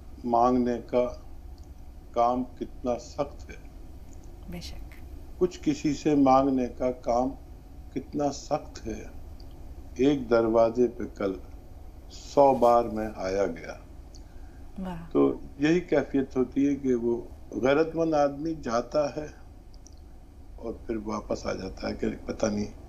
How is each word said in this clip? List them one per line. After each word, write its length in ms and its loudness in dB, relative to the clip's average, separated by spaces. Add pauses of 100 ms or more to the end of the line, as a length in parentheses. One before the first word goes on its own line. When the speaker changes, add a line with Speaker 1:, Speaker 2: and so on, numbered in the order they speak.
(240)
Speaker 1:
मांगने 540 4
का 460 0 (880)
काम 280 4
कितना 520 -4
सख्त 560 -6
है। 200 -16 (800)
Speaker 2:
बेशक। 300 -10 (580)
Speaker 1:
कुछ 180 2
किसी 380 0
से 200 4
मांगने 520 6
का 240 0
काम 400 2 (640)
कितना 340 -2
सख्त 580 -4
है, 240 -8 (880)
एक 280 4
दरवाजे 600 6
पे 160 -8
कल 360 -4 (680)
सौ 460 6
बार 300 6
मैं 300 -4
आया 320 0
गया। 400 -8 (920)
Speaker 2:
वाह। 260 -8
Speaker 1:
तो 340 2 (200)
यही 200 4
कैफियत 560 2
होती 280 2
है 100 4
कि 200 2
वो 340 0 (260)
गैरतमंद 600 4
आदमी 400 2
जाता 680 -2
है 140 -8 (1300)
और 260 -10
फिर 120 -2
वापस 480 -4
आ 60 0
जाता 360 -6
है 60 -2
कि 160 -2
पता 380 -2
नहीं 180 -2 (220)